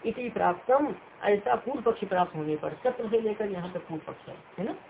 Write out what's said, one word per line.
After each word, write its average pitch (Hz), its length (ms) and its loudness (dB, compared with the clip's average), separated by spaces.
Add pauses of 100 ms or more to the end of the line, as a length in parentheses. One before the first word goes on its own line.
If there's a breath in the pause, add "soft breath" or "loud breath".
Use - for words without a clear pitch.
इति 240 280 -4
प्राप्तम, 202 640 2 (300)
ऐसा 208 320 4
पूर्व 254 260 -4
पक्ष 226 220 2
प्राप्त 180 320 2
होने 151 200 0
पर, 151 160 -4 (120)
चक्र 247 240 0
से 226 120 2
लेकर 214 300 -2
यहाँ 175 220 -6
तक 170 160 -8
पूर्व 160 180 -6
पक्ष - 220 -12
है, - 80 -14 (220)
है 185 60 -2
ना? 277 100 -4 (160)